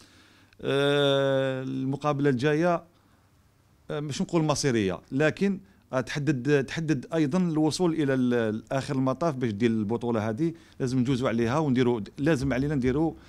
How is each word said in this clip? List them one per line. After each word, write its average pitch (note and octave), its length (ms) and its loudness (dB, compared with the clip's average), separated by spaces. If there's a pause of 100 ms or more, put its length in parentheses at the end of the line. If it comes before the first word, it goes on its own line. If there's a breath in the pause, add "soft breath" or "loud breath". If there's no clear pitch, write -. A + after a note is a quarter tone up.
(600 loud breath)
آه، C#3 1000 0
المقابله C#3 680 -2
الجايه، D3+ 540 2 (1080 soft breath)
آه، D3+ 80 -4
مش D3 220 -6
نقول E3+ 220 0
مصيريه، A#2 560 2 (120)
لكن D#3 480 0 (460 soft breath)
تحدد، C#3 600 0
تحدد D3+ 480 -4
ايضا D#3 240 2
الوصول D#3+ 560 2
الى C#3+ 200 0
ال-، A#2+ 580 0
اخر C3+ 240 -2
المطاف C3 400 0
باش B2+ 160 -2
دير G#2+ 180 2
البطوله A2+ 600 -2
هذه، D#3 240 -2 (260 loud breath)
لازم C3 200 -2
نجوزوا B2 300 0
عليها A#2 280 0
ونديروا، B2 440 2 (160)
لازم C#3 360 0
علينا C#3+ 220 -2
نديروا C3+ 380 0 (160 loud breath)